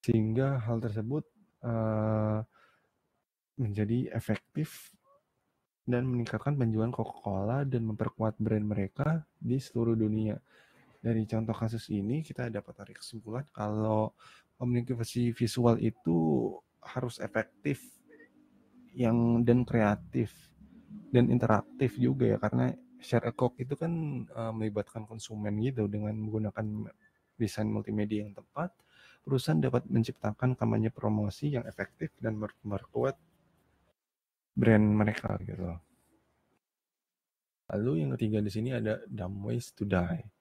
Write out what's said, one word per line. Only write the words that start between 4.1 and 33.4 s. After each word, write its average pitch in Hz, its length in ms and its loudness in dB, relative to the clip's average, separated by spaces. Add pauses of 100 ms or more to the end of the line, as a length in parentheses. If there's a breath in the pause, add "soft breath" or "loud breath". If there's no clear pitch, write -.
efektif - 800 -4 (960)
dan 123 160 0
meningkatkan 123 480 -2
penjualan 113 400 0
Coca-Cola 107 720 -4
dan 127 240 -2
memperkuat 110 480 -2
brand 110 240 0
mereka 107 640 -2 (100)
di 123 220 -2
seluruh 117 400 0
dunia. 107 400 0 (640 soft breath)
Dari 113 260 0
contoh 113 300 -2
kasus 113 340 -4
ini, 107 320 -2
kita 123 300 -8
dapat 101 240 -8
tarik 101 260 -18
kesimpulan 113 480 -10
kalau 107 640 0 (460 loud breath)
komunikasi 120 760 0
visual 117 480 4
itu 82 680 2 (280)
harus 127 380 -6
efektif - 640 -4 (1120)
yang, 117 480 4
dan 120 240 6
kreatif 107 640 2 (800)
dan 123 220 6
interaktif 120 680 2
juga 123 380 4
ya, - 20 -2
karena 123 320 0 (300)
Share - 260 0
a 117 60 -2
Coke 127 320 -2
itu 139 100 -6
kan, 165 180 -4 (360)
eh, 113 240 -6
melibatkan 107 560 -4
konsumen 107 560 -6
gitu. 120 240 0
Dengan 104 260 -4
menggunakan 107 720 -4 (540)
desain 107 260 -2
multimedia 104 640 -4
yang 101 80 -18
tepat, - 400 -8 (480 soft breath)
perusahaan 139 320 0
dapat 127 320 2
menciptakan 113 640 0
kampanye 110 400 0
promosi 107 640 -2
yang 120 80 -4
efektif - 560 -8
dan 113 160 -2
mer-, 107 240 -6
memperkuat 117 560 -4 (1300)